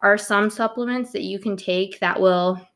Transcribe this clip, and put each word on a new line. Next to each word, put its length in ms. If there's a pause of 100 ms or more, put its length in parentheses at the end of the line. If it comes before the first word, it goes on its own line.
are 160
some 320
supplements 640
that 140
you 160
can 160
take 420
that 220
will 440 (120)